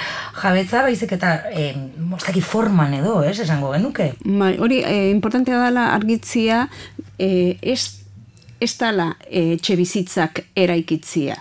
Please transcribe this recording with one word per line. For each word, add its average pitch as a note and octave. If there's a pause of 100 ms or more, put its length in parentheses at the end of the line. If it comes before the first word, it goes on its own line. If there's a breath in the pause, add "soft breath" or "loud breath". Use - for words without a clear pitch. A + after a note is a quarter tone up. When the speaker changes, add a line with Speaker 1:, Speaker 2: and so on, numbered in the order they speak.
(360 loud breath)
Speaker 1:
jabetza, F#3+
baizik A#3
eta, F3+
eh, D3+ (480)
ez -
dakit F#3
forman F#3+
edo, E3
ez? G3
Esango D3
genuke. F3+ (140)
Speaker 2:
Bai, G3
hori, B3
eh, G3+
importantea B3
dala B3
argitzia, A3+ (500 loud breath)
eh, F3+
ez, - (580)
ez A#3
dala, G3 (180)
eh, E3
etxe E3+
bizitzak F3+ (120)
eraikitzia. E3